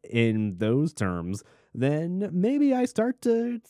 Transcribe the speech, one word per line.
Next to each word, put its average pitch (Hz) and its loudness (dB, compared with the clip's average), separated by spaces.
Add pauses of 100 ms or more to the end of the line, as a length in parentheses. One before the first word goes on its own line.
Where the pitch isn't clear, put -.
in 110 2
those 123 0
terms, 90 -4 (320)
then 165 -2
maybe 262 2
I 254 0
start 247 -2
to 233 0